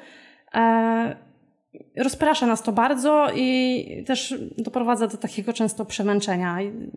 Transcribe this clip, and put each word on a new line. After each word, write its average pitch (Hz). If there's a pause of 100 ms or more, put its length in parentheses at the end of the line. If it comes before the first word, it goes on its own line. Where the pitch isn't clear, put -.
(540)
E, 226 (840)
rozprasza 285
nas 220
to 226
bardzo 269
i 254
też 262 (240)
doprowadza 233
do 208
takiego 214
często 214
przemęczenia. 190
I 202 (240)